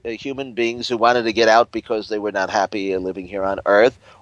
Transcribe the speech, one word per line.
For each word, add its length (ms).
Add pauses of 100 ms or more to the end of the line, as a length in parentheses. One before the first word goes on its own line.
uh, 60
human 420
beings 340
who 100
wanted 260
to 100
get 160
out 240
because 360
they 100
were 120
not 200
happy, 440
uh, 40
living 280
here 160
on 240
Earth, 320 (240)